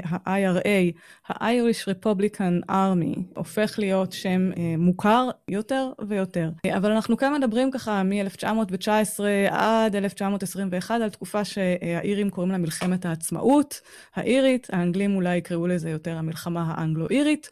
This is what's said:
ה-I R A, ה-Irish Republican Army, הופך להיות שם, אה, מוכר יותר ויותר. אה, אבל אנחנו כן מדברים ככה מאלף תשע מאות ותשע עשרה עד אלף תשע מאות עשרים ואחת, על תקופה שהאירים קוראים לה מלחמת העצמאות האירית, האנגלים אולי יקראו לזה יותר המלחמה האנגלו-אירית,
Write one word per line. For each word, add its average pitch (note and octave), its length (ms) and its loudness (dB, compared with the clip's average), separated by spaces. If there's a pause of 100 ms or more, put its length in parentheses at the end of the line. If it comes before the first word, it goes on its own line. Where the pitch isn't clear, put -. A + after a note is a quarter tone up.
ה-I F#3 520 0
R F3+ 60 0
A, F#3 360 2 (300)
ה-Irish A#3 600 0
Republican F#3+ 840 0
Army, F#3+ 500 2 (160)
הופך G#3+ 420 -2
להיות F#3+ 340 0
שם, F#3 440 0
אה, E3+ 220 -2
מוכר G#3 500 4 (200)
יותר C4 440 -2 (160)
ויותר. F#3 420 -2 (140)
אה, - 120 0
אבל G3+ 140 2
אנחנו A3 260 2
כן C4+ 160 2
מדברים C4 380 2
ככה G#3+ 320 -2
מאלף G3 340 0
תשע - 160 -4
מאות A3 180 0
ותשע G3+ 280 0
עשרה G#3 320 0 (200)
עד A3 460 2
אלף G3 160 -2
תשע G3 160 -4
מאות G3+ 140 -2
עשרים G3 280 -4
ואחת, F3+ 300 -2
על A3 100 -2
תקופה G#3 340 -4
שהאירים F#3+ 840 -2
קוראים F#3 220 -2
לה F#3+ 60 -2
מלחמת F3+ 480 -2
העצמאות A3+ 760 2 (340)
האירית, B3+ 580 2
האנגלים F#3+ 440 0
אולי F3+ 200 0
יקראו E3+ 300 -2
לזה E3+ 240 -2
יותר D#3+ 280 -6
המלחמה D#3+ 580 -4
האנגלו-אירית, F#3 760 0